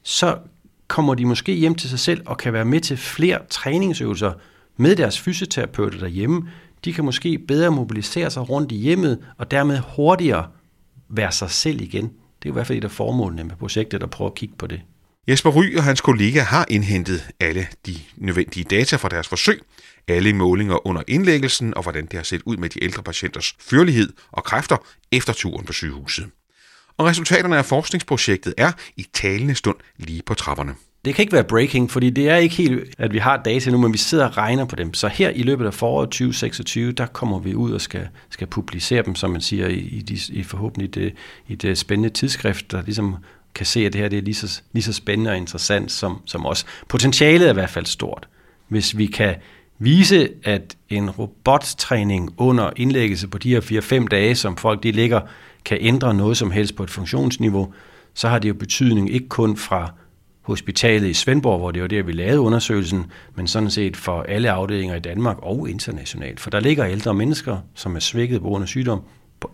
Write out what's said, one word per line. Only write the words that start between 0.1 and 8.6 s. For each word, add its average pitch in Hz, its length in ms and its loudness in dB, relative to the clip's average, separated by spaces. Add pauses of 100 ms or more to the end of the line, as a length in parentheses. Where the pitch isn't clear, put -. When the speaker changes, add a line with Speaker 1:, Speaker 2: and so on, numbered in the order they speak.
Speaker 1:
kommer 139 280 2
de 120 100 0
måske 123 280 0
hjem 160 220 2
til 135 140 -8
sig 127 100 -4
selv 170 260 0
og - 120 -8
kan 120 160 -2
være 113 120 0
med 139 140 4
til 143 180 -4
flere - 420 0 (100)
træningsøvelser 123 840 -2 (460)
med 143 180 6
deres 131 240 0
fysioterapeuter 117 800 -4
derhjemme. 107 480 -2 (380)
De 170 80 -4
kan 165 120 -2
måske 151 320 0 (100)
bedre 160 240 4
mobilisere 123 600 -2
sig 123 180 -6
rundt 139 220 -2